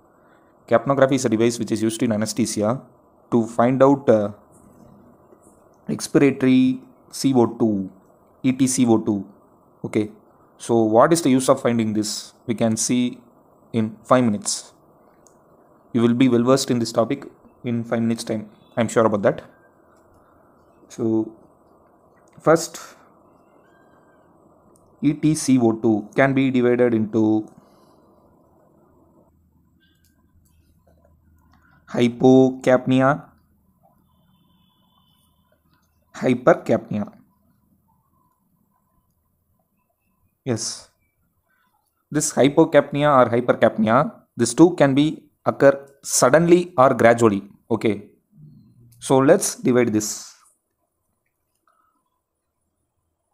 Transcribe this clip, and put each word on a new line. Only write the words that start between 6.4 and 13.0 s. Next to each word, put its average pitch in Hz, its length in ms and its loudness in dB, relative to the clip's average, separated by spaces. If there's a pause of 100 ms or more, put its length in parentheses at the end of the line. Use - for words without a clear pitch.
C - 240 -4
O 120 120 4
two, 104 440 -4 (520)
E 131 100 0
T 131 160 -2
C 127 180 0
O 113 120 4
two. 101 280 -4 (600)
Okay. 107 260 -4 (460)
So, 117 260 0
what 117 300 4
is 165 80 -2
the 143 80 0
use 131 180 0
of 139 140 2
finding 117 320 -2
this? - 400 -8 (140)
We 120 60 -4
can 110 220 -2
see 123 460 -4 (500)